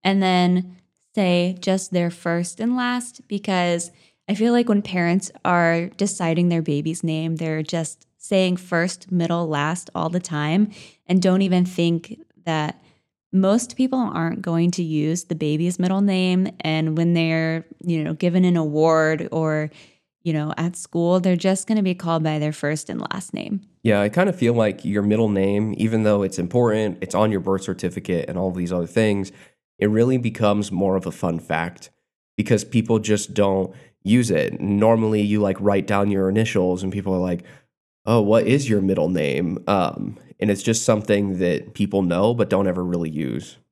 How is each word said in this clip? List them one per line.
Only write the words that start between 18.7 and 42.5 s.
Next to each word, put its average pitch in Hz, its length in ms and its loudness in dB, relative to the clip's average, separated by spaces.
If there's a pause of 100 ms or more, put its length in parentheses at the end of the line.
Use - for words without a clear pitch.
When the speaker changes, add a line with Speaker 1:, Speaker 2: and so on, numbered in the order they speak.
Speaker 1:
or, 156 400 -2 (520)
you 165 100 -2
know, 151 240 -2
at 170 200 -4
school, 170 440 0
they're 180 160 2
just 190 300 -2
gonna 220 160 0
be 185 120 0
called 165 280 -2
by 156 160 0
their 151 140 -2
first 151 380 -4
and - 100 -8 (120)
last 185 220 -10
name. - 260 -6 (220)
Speaker 2:
Yeah, 104 200 4
I 104 80 0
kinda 180 240 0
feel 117 180 2
like 107 320 0
your 101 180 -2
middle 107 280 2
name, 101 480 0
even 110 240 0
though 104 200 4
it's 95 160 -4
important, 107 600 0
it's - 140 -8
on 110 160 2
your 98 100 0
birth 95 220 -2
certificate 90 680 -4
and 87 80 -8
all 92 120 -2
of 90 80 -6
these 87 160 -4
other 87 140 -2
things, 101 460 0 (460)
it 107 100 2
really 120 300 2
becomes 104 520 0
more 95 260 0
of 92 100 -2
a 85 40 -4
fun 85 280 -4
fact 80 500 -6 (480)
because 110 260 0
people 113 360 0
just 107 340 -2
don't 95 400 0 (300)
use 113 280 2
it. 76 300 0
Normally, 107 640 2
you, 104 180 0
like, 98 180 0
write 98 280 2
down 101 240 0
your 95 180 0
initials 95 540 0
and 95 100 -4
people 95 220 -4
are 92 40 0
like, 90 240 -2 (640)
"Oh, 113 160 4
what 107 260 4
is 131 220 2
your 104 140 2
middle 87 260 2
name?" 82 580 -2
Um, 90 520 -2 (200)
and 104 120 0
it's 98 120 0
just 113 220 0
something 101 540 0
that 87 340 -2
people 98 300 0
know 92 320 2
but 117 160 -2